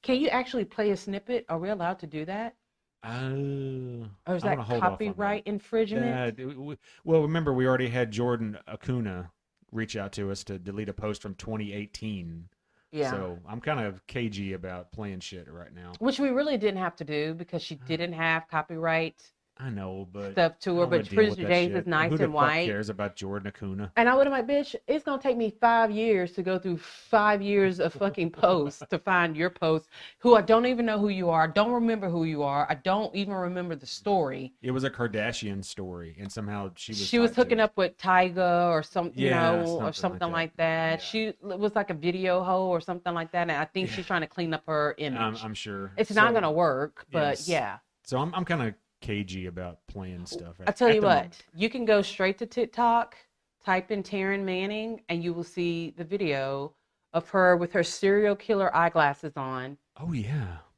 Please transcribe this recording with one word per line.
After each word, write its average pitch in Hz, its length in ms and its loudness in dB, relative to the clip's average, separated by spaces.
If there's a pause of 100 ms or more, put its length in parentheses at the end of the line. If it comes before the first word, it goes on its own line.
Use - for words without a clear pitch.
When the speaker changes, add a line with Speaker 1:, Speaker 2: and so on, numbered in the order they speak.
Speaker 1:
can 254 180 2
you 302 80 2
actually 247 360 -2
play 208 260 0
a 190 60 2
snippet? 202 520 -6
Are 165 100 -2
we 180 100 -4
allowed 185 320 -2
to 160 60 -12
do 151 180 -6
that? 214 300 -8 (500)
Speaker 2:
Uh, 131 1000 -6 (200)
Speaker 1:
Or 180 100 -2
is 165 80 -4
Speaker 2:
I 202 40 0
Speaker 1:
that 165 100 0
Speaker 2:
wanna 120 40 -6
hold 113 200 0
off 185 100 2
on 185 60 -8
that. - 0 - (160)
Speaker 1:
copyright 208 320 -2
infringement? 220 600 -2
Speaker 2:
Yeah, 123 240 -2
d-, 127 140 -12
w-, 139 320 -10 (280)
well, 160 180 6
remember, 156 300 2
we 127 140 4
already 127 220 4
had 120 220 0
Jordan 113 560 -2
Acuna 101 640 -6 (400)
reach 110 260 -6
out 98 160 -6
to 98 180 -4
us 98 140 -8
to 95 140 -10
delete 98 300 -8
a 98 40 -8
post 107 300 -6
from 98 120 -10
twenty 107 380 -8
eighteen. 95 760 -10 (420)
Speaker 1:
Yeah. 147 200 -2
Speaker 2:
So 92 360 -6
I'm 117 140 -10
kind 147 200 -2
of 98 260 -6
cagey 101 460 -6
about 90 400 -10
playing 101 280 -8
shit 87 300 -14
right - 240 -18
now. 165 240 -16
Speaker 1:
Which 262 220 -2
we 277 80 0
really 269 300 0
didn't 196 220 -2
have 180 160 -4
to 160 80 -10
do 151 300 -4
because 165 280 -8
she - 120 -12
Speaker 2:
<sighs> 131 120 -16
Speaker 1:
didn't 165 260 -4
have 165 360 0
copyright 160 840 -2 (300)
Speaker 2:
I 131 80 -8
know, 95 420 -8
but 101 200 -10
Speaker 1:
stuff 165 280 0
to 190 100 -4
Speaker 2:
I 170 40 0
Speaker 1:
her, 175 60 2
Speaker 2:
don't 170 100 2
Speaker 1:
but 175 60 4
Speaker 2:
wanna - 80 2
deal 208 260 4
with 185 80 -6
Speaker 1:
Trisha 180 40 -6
Speaker 2:
that - 100 -2
Speaker 1:
Jayes 175 160 4
Speaker 2:
shit. 180 80 -2
Speaker 1:
is 180 100 -2
nice 160 240 2
Speaker 2:
Who 156 80 0
the 175 60 4
Speaker 1:
and 156 80 0
Speaker 2:
fuck 147 100 4
Speaker 1:
white. 156 220 4
Speaker 2:
cares 104 240 -2
about 101 260 -4
Jordan 98 340 -6
Acuna? 98 480 -8
Speaker 1:
And 233 120 6
I 254 80 6
would 277 100 6
have 262 200 -2
been 285 100 0
like, 285 100 0
"Bitch, - 80 -14 (140)
it's 294 160 0
gonna 277 180 -4
take 254 140 0
me 226 140 0 (100)
five 226 320 6
years 208 400 2
to 185 100 -6
go 185 160 0
through 180 200 -2
five 208 600 2
years 196 380 2
of 165 140 0
fucking 180 400 -2
posts 156 580 2
to 170 80 -2
find 175 380 2
your 175 140 0
post, 160 380 0 (300)
who 240 160 10
I 214 80 10
don't 226 240 6
even 240 180 2
know 214 140 0
who 208 120 2
you 180 200 0
are, 160 160 6
don't 202 260 2
remember 226 380 2
who 170 140 0
you 151 180 0
are, 143 260 2
I 156 60 0
don't 190 400 0
even 196 200 -2
remember 180 420 -4
the 135 100 -16
story." 135 680 -2 (100)
Speaker 2:
It 123 100 -2
was 131 100 0
a 135 80 0
Kardashian 107 760 -4
story, 87 540 -10
and 101 140 -10
somehow 101 420 -6
she - 180 -14
was 104 140 -6
Speaker 1:
She 240 140 2
was 233 100 6
Speaker 2:
tied 233 40 -14
to 254 80 0
Speaker 1:
hooking 240 180 4
Speaker 2:
it. - 20 6
Speaker 1:
up 214 140 0
with 185 220 0
Tyga 180 720 4
or 160 120 2
some, 175 320 -4
you 135 140 0
Speaker 2:
Yeah, 170 240 4
Speaker 1:
know, 170 80 2
or 170 60 0
Speaker 2:
something 165 180 -2
like 156 100 -2
Speaker 1:
something 180 240 -2 (100)
Speaker 2:
that. 170 40 -4
Speaker 1:
like 165 240 -4
that. 165 420 0
Speaker 2:
Yeah. - 60 -10
Speaker 1:
She 220 300 -2 (140)
l-, 185 100 -6
was, 208 180 0
like, 202 140 0
a 175 40 -2
video 180 480 0
hoe 185 240 2
or 175 140 2
something 175 340 -4
like 165 160 -4
that, 175 120 0
and 170 100 0
I 151 140 0
think 190 240 -4
Speaker 2:
Yeah. - 60 -6
Speaker 1:
she's 185 100 -6
trying 175 160 0
to 151 40 -4
clean 165 280 -4
up - 120 -8
her 151 320 0
image. 135 220 -4
Speaker 2:
I'm, 110 160 -2
I'm 110 180 -10
sure. 98 420 -8
Speaker 1:
It's 220 140 0
not 220 200 6
Speaker 2:
So, 233 40 0
Speaker 1:
gonna 180 160 2
work, 151 600 0
but 147 260 0
Speaker 2:
yes. 151 100 -8
Speaker 1:
yeah. 117 300 -2 (260)
Speaker 2:
So 127 140 -4
I'm, 165 160 -2
I'm 180 100 -2
kinda 131 300 -2 (280)
cagey 95 440 -4
about 87 420 -10
playing 92 360 -10
stuff 87 360 -12
Speaker 1:
I 95 100 0
Speaker 2:
at, - 60 -4
Speaker 1:
tell 240 120 4
Speaker 2:
at 226 60 8
Speaker 1:
you 214 80 4
Speaker 2:
the 202 40 4
Speaker 1:
what, 175 100 8
Speaker 2:
moment. 170 260 -4 (120)
Speaker 1:
you 196 140 0
can 240 160 -4
go 214 160 6
straight 196 380 -2
to 226 80 -6
TikTok, 233 680 0 (480)
type 185 260 0
in 202 120 -2
Taryn 196 420 -2
Manning, 208 680 -4
and 170 120 0
you 175 120 -2
will 170 100 -6
see 170 540 -2
the 170 60 -6
video 143 680 -2 (400)
of 165 180 0
her 180 280 8
with 175 140 -2
her 180 120 4
serial 202 500 4
killer 196 400 0
eyeglasses 156 600 4
on. 131 400 -6 (240)
Speaker 2:
Oh, 165 120 -6
yeah. 113 440 -2 (220)